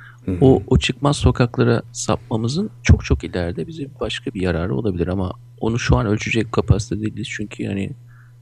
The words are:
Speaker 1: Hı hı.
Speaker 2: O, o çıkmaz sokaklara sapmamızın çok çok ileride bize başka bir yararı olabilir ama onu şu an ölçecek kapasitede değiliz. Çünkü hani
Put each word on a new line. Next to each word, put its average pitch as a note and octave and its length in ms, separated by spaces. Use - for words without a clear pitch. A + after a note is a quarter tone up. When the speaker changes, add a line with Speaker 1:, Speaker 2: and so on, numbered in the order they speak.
Speaker 1:
Hı G2 60
hı. F#2 100
Speaker 2:
O, C3 260
o C3 100
çıkmaz - 400
sokaklara A#2+ 640
sapmamızın A#2+ 760
çok - 220
çok - 180
ileride E2+ 440
bize E2 200
başka - 340
bir F#2+ 80
yararı F2 340
olabilir E2+ 320
ama F#2 240
onu A2+ 200
şu - 180
an B2 80
ölçecek G#2+ 460
kapasitede - 500
değiliz. G#2+ 300
Çünkü G#2+ 360
hani G2 220